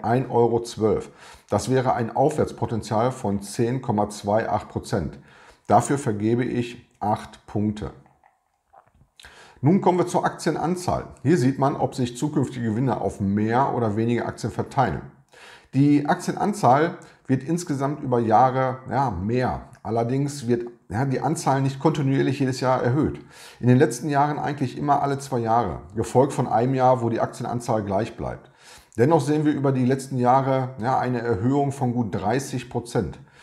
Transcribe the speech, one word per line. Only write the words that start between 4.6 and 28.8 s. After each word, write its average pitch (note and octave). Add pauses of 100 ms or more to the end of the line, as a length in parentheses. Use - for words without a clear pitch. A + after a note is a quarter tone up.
Prozent. - (480)
Dafür A#2+
vergebe A#2
ich A#2+ (120)
acht -
Punkte. G#2 (1700)
Nun F3
kommen F3+
wir F3
zur F3
Aktienanzahl. E3 (160)
Hier D3+
sieht C3
man, C#3+
ob -
sich B2
zukünftige C3
Gewinne A#2
auf G2
mehr G#2
oder A2+
weniger A2+
Aktien -
verteilen. G#2+ (720)
Die C#3+
Aktienanzahl D#3 (260)
wird C3
insgesamt D3
über B2
Jahre, B2+ (140)
ja, B2+
mehr. G2+ (120)
Allerdings A#2+
wird, A#2+ (220)
ja, A2+
die C3
Anzahl C#3
nicht C3+
kontinuierlich C#3
jedes C3
Jahr B2+
erhöht. A#2+ (400)
In A#2+
den B2
letzten E3+
Jahren C#3+
eigentlich C#3
immer C#3+
alle C#3
zwei C3+
Jahre, A2 (160)
gefolgt B2+
von B2+
einem B2
Jahr, B2+
wo A#2
die A2+
Aktienanzahl A#2+
gleich G2+
bleibt. B1 (480)